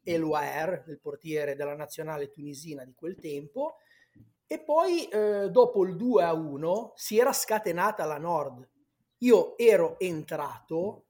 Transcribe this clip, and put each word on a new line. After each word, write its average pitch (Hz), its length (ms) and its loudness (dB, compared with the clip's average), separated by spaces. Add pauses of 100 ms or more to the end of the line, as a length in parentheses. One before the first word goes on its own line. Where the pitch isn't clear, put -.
Elouaer, 156 840 -2
il 147 100 -16
portiere 147 560 -6
della 143 220 -6
nazionale 151 520 -10
tunisina 143 560 -14
di 127 120 -20
quel 170 180 -10
tempo, 160 640 -8 (720)
e 302 100 -6
poi, 330 460 0
eh, 202 460 0
dopo 240 340 6
il 180 100 -2
due 202 300 2
a 165 80 2
uno 160 640 -4
si - 200 -6
era 247 160 6
scatenata 208 720 -2
la 151 140 -4
Nord. 147 500 -6 (500)
Io 226 380 6
ero 185 440 6
entrato, 160 1080 -6